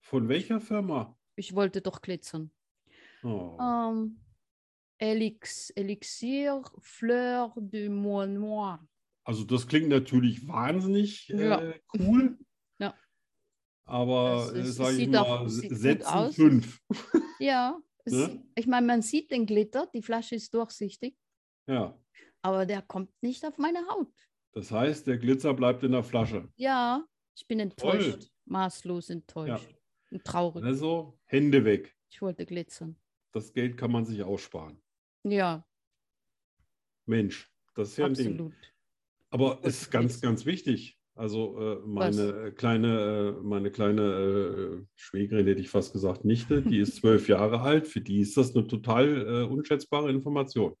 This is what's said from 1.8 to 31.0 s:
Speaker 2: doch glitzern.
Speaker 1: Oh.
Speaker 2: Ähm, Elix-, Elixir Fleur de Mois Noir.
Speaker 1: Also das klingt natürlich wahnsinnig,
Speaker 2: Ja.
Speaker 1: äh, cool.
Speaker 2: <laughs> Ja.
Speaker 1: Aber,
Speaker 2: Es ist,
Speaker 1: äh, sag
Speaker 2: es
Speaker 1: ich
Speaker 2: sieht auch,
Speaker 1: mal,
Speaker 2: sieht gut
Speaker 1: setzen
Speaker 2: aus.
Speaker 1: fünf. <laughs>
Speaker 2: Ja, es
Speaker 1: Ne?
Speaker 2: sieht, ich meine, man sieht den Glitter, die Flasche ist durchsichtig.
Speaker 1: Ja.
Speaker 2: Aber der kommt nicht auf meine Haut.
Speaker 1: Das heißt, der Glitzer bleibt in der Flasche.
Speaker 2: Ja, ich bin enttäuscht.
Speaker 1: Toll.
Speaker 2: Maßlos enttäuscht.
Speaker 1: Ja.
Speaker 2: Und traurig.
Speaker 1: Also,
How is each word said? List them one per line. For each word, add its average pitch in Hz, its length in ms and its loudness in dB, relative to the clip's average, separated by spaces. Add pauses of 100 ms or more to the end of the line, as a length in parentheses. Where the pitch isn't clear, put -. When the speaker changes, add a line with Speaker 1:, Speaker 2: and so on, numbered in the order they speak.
Speaker 2:
doch - 220 -8
glitzern. 160 480 -8 (720)
Speaker 1:
Oh. 120 380 -6
Speaker 2:
Ähm, 226 600 -4 (800)
Elix-, 220 760 -4
Elixir 262 880 -4 (180)
Fleur 247 760 -2
de 208 320 -6
Mois 202 380 -2
Noir. 202 600 -6 (380)
Speaker 1:
Also 110 200 -4
das 120 240 -2
klingt 156 200 2
natürlich 131 580 2
wahnsinnig, 185 840 0
Speaker 2:
Ja. 208 340 0
Speaker 1:
äh, 160 180 -8 (180)
cool. 240 440 4
Speaker 2:
<laughs> - 40 -20 (340)
Ja. 202 140 -4 (920)
Speaker 1:
Aber, 123 680 0
Speaker 2:
Es 123 140 -4
ist, - 0 -
Speaker 1:
äh, 123 40 -4
sag 127 180 -2
Speaker 2:
es 131 80 2
Speaker 1:
ich 123 80 2
Speaker 2:
sieht 139 100 4
auch, 120 240 2
Speaker 1:
mal, 120 80 -4
Speaker 2:
sieht 117 220 -6
gut 120 80 -6
Speaker 1:
setzen 107 280 2
Speaker 2:
aus. 208 280 0
Speaker 1:
fünf. 143 460 6 (100)
<laughs> - 500 -2
Speaker 2:
Ja, 269 400 0 (240)
es 233 80 -4
Speaker 1:
Ne? 262 140 2
Speaker 2:
sieht, - 140 -10 (160)
ich 226 120 -4
meine, 247 180 4
man 233 160 4
sieht 302 300 -2
den 233 140 0
Glitter, 214 480 0
die 226 80 -6
Flasche 226 340 -4
ist - 180 -10
durchsichtig. 226 600 -6 (500)
Speaker 1:
Ja. 123 320 -4 (440)
Speaker 2:
Aber 190 240 0
der 196 160 -4
kommt 190 280 -8 (120)
nicht 254 220 -6
auf 302 140 -8
meine 339 300 -2
Haut. 381 240 -6 (400)
Speaker 1:
Das - 180 -10
heißt, 131 380 0
der 123 100 0
Glitzer 131 360 2
bleibt 127 280 2
in 127 100 2
der 127 120 2
Flasche. 110 520 -2
Speaker 2:
Ja, 254 480 0 (320)
ich - 120 -20
bin 220 120 -2
enttäuscht. 185 520 0
Speaker 1:
Toll. - 160 -12 (180)
Speaker 2:
Maßlos 180 640 -6
enttäuscht. 156 600 -8
Speaker 1:
Ja. - 60 -20 (340)
Speaker 2:
Und - 140 -12
traurig. 170 400 -2
Speaker 1:
Also, 151 640 -2